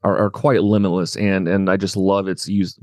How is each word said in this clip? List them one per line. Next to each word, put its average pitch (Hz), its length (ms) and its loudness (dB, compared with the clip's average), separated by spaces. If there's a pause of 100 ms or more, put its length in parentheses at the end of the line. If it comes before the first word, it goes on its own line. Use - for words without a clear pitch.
are, 101 160 0
are 101 120 2
quite 123 320 0
limitless. 101 540 0
And, 95 320 0
and 98 220 2
I 95 60 2
just 95 200 -2
love 98 320 0
its - 200 -6
use, 98 340 -2